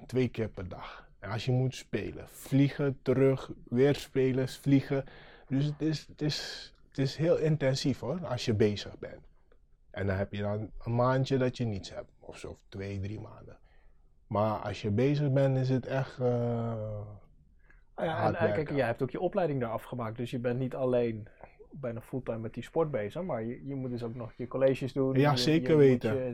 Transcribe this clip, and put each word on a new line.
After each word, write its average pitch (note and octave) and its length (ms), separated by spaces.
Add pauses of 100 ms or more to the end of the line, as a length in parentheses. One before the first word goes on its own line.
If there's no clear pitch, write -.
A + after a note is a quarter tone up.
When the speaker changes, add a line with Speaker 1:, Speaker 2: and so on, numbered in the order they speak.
Speaker 1:
twee B2+ 220
keer A2+ 200
per F#2+ 200
dag. - 400 (100)
En G2+ 120
als G#2+ 140
je B2+ 80
moet B2+ 220
spelen, - 540
vliegen, C#3 760
terug, C3+ 500 (160)
weer C3+ 260
spelen, C3 540
vliegen. C3+ 560 (440)
Dus C3+ 160
het D3 180
is, D#3 240
het - 160
is, - 500 (160)
het - 100
is C3+ 180
heel D#3+ 200
intensief C#3+ 640
hoor, E3 260
als B2 180
je A#2 100
bezig G2+ 440
bent. - 260 (640)
En G2 160
dan F#2+ 100
heb G2+ 160
je G#2 100
dan G#2 280 (140)
een A#2+ 100
maandje C3 440
dat B2+ 180
je B2 80
niets G2+ 300
hebt, - 240
of - 200
zo, - 100
of - 100 (100)
twee, G2 320
drie G#2 200
maanden. - 360 (720)
Maar G#2 320
als G#2 240
je G#2+ 80
bezig C#3 420
bent, C3+ 240
is C3 120
het C3 180
echt, C3+ 320
eh, A#2 800 (920)
Speaker 2:
Ah - 100
ja, E3 120
en, - 60
Speaker 1:
hard - 120
Speaker 2:
en - 100
kijk, D#3+ 120
Speaker 1:
werken. D3+ 200
Speaker 2:
jij B2+ 100
hebt A#2 160
ook B2+ 80
je - 100
opleiding F3 400
daar A#2 100
afgemaakt, A2+ 460
dus B2 140
je C3 80
bent A#2+ 200
niet B2+ 160
alleen A#2+ 540 (420)
bijna A#2+ 300
fulltime B2 380
met A2+ 160
die - 80
sport D#3+ 280
bezig, A#2 320
maar C#3+ 200
je, A#2+ 240
je C#3 80
moet C3 160
dus A#2+ 120
ook A#2 120
nog A#2 220
je B2 120
colleges C3 440
doen, C3+ 260
Speaker 1:
Ja, C#3+ 120
Speaker 2:
je, C3+ 60
Speaker 1:
zeker D3+ 340
Speaker 2:
je D#3 60
Speaker 1:
weten. C3+ 360
Speaker 2:
moet C3 100 (120)